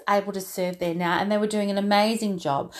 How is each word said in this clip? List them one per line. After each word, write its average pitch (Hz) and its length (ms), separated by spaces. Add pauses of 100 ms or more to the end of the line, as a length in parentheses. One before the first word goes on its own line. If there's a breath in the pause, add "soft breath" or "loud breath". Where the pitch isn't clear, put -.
able 202 240
to 190 80
serve 180 380
there 170 160
now, 175 240
and 202 120
they 208 80
were 214 80
doing 208 240
an 196 80
amazing 208 600
job. 139 420